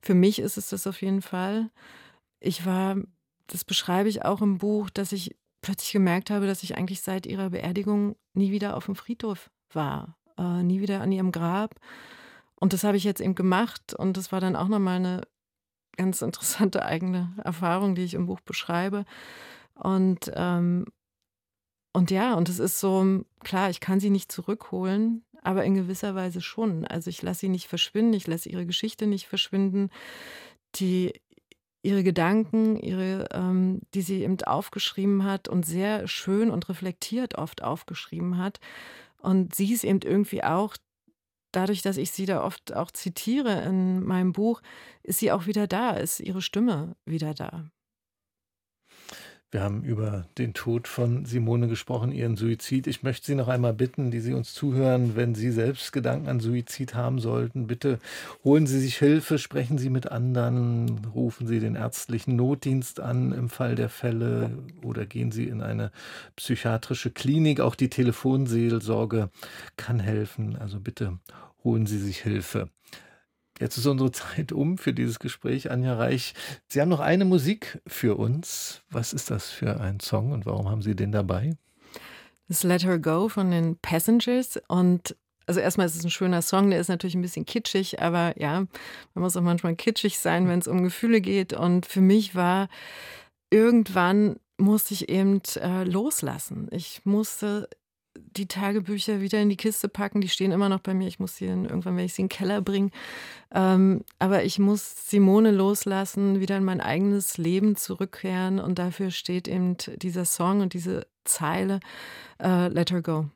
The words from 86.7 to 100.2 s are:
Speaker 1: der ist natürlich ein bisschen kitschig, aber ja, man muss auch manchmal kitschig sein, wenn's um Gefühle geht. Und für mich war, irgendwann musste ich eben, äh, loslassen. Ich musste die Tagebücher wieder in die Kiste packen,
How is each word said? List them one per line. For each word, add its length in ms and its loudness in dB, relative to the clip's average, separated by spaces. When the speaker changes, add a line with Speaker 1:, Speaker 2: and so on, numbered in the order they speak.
Speaker 1:
der 80 4
ist 80 -2
natürlich 260 -2
ein 80 0
bisschen 240 -6
kitschig, 560 -2
aber 340 2
ja, 260 -2
man 80 -4
muss 160 0
auch 40 0
manchmal 340 2
kitschig 420 0
sein, 300 2
wenn's 200 2
um 140 2
Gefühle 400 2
geht. 320 0
Und 320 2
für 160 0
mich 320 6
war, 340 2
irgendwann 840 6
musste 380 4
ich 120 -6
eben, 320 4
äh, 260 -2
loslassen. 880 -2
Ich 320 -10
musste 640 0
die 320 -8
Tagebücher 760 -2
wieder 200 2
in 80 6
die 80 2
Kiste 300 -2
packen, 340 -2